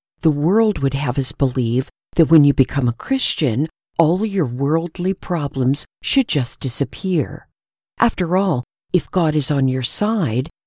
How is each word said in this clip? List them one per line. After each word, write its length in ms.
the 100
world 480
would 160
have 240
us 140
believe 560
that 100
when 180
you 100
become 340
a 40
Christian, 760
all 260
your 220
worldly 680
problems 680
should 260
just 320
disappear. 880
After 380
all, 280
if 180
God 240
is 160
on 180
your 140
side, 680